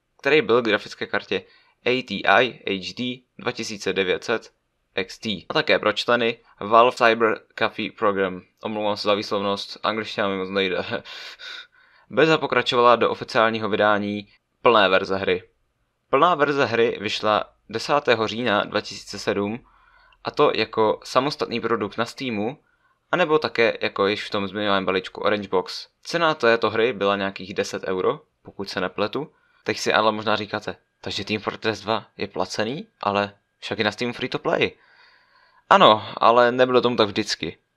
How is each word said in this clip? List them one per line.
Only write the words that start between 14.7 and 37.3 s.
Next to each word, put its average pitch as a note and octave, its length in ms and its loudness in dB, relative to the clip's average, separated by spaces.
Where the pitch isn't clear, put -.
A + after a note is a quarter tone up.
verze F#2+ 280 2
hry. F#2+ 260 0
Plná E3 240 4
verze C#3+ 300 2
hry A#2 360 2
vyšla G#2+ 500 -2
desátého A2+ 600 0
října G#2 360 -2
dva G#2 160 -4
tisíce - 380 -12
sedm, G#2 480 -4
a - 60 -8
to D3 240 2
jako A2 500 0
samostatný B2+ 560 -2
produkt A2 360 -4
na A2+ 80 -2
Steamu, A#2 540 -6
anebo D#3 260 2
také - 420 0
jako G2+ 260 0
již G2+ 180 -2
v - 60 -12
tom G2+ 180 -4
zmiňovaném G2+ 360 0
balíčku F#2+ 360 -2
Orange G2+ 280 -2
Box. - 400 -4
Cena E3 320 0
této A2+ 360 2
hry A2+ 220 0
byla G2 240 0
nějakých G2 380 -6
deset G2 300 -4
euro, F#2+ 360 -2
pokud - 260 -12
se G2 120 -6
nepletu. G#2 520 -4
Teď A2+ 140 -4
si - 140 0
ale G#2+ 200 4
možná G#2+ 240 -2
říkáte, G#2+ 400 -8
„Takže G2+ 240 -8
Team G#2 160 -4
Fortress G2+ 400 -4
dva G#2 260 -4
je G2+ 120 -6
placený, A2 580 -6
ale G2+ 340 -2
však - 200 -8
je A2 60 0
na G#2 80 0
Steam A#2+ 200 -6
free C3 160 -8
to D3 100 -6
play.“ D3 340 -2
Ano, A2+ 460 6
ale A#2+ 360 6
nebylo B2+ 280 4
tomu A#2+ 160 0
tak G#2+ 120 4
vždycky. G2+ 500 -6